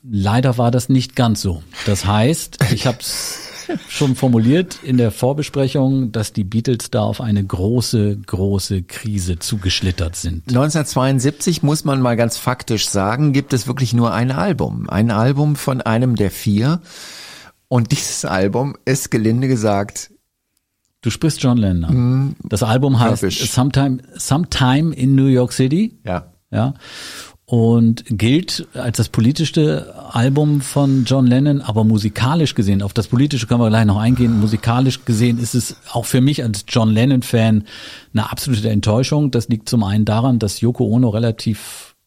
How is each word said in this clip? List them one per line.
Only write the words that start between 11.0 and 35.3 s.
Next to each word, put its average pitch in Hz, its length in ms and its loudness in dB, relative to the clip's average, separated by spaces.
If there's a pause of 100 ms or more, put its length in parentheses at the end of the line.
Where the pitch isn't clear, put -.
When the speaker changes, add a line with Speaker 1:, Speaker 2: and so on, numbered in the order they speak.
Speaker 2:
muss 151 220 0
man 139 160 0
mal 123 160 2
ganz 117 220 0
faktisch - 500 -4
sagen, 120 460 0
gibt 139 180 0
es 127 160 0
wirklich 127 260 -2
nur 117 200 2
ein 120 180 0
Album. 131 580 -2
Ein 113 220 2
Album 139 460 2
von 131 240 -4
einem 117 340 0
der 139 160 0
vier. 120 480 0 (880)
Und 120 260 0
dieses - 320 -6
Album 101 580 -2
ist, - 280 -2
gelinde 117 360 0
gesagt, 107 640 -2 (920)
Speaker 1:
Du 117 80 -2
sprichst - 320 -2
John 123 160 2
Lennon 92 280 2
an. 131 100 2
Speaker 2:
Mhm. 131 480 0
Speaker 1:
Das 110 200 -2
Album 127 360 2
heißt 110 240 2
Speaker 2:
Rubbish. 98 260 -2
Speaker 1:
Sometime, 135 500 0 (180)
Sometime 143 760 0
in 131 220 2
New 135 120 4
York 123 260 2
City. 160 520 0
Speaker 2:
Ja. 87 280 -6 (180)
Speaker 1:
Ja. 113 220 -2 (720)
Und 117 600 4
gilt 127 680 0
als 123 240 -4
das 107 120 0
politischste 151 840 0 (180)
Album 143 500 2
von 135 440 2
John 131 200 2
Lennon, 139 360 4
aber 110 220 0
musikalisch 113 720 2
gesehen, 98 260 2
auf 98 120 -6
das 107 140 -2
politische 127 400 0
können 120 140 2
wir 110 80 4
gleich 110 160 4
noch 101 120 4
eingehen, 117 420 2
musikalisch 117 640 0
gesehen 117 320 2